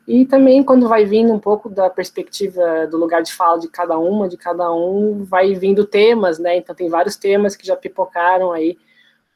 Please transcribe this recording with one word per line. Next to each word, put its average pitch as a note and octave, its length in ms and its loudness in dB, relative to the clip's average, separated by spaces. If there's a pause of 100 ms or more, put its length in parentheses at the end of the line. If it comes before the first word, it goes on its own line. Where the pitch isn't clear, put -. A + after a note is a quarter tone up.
e B3 180 2
também C4+ 380 4
quando C4 240 4
vai A3 160 4
vindo A3 300 2
um G#3 60 -2
pouco G#3 280 -2
da F#3+ 220 0
perspectiva F3+ 960 -4
do D#3+ 80 -8
lugar E3 260 0
de D#3+ 120 -8
fala E3+ 260 0
de E3 80 -10
cada E3+ 320 -4
uma, F#3+ 300 -2
de F3 80 -14
cada F3 360 -4
um, G3+ 520 -2
vai F#3+ 280 0
vindo G3 320 0
temas, G3+ 540 2
né? F3 160 -2
Então F3 180 -6
tem F3+ 140 -6
vários E3+ 300 -2
temas G3+ 400 -2
que - 100 -18
já F#3 80 -2
pipocaram F#3 800 -2
aí E3 240 -4 (580)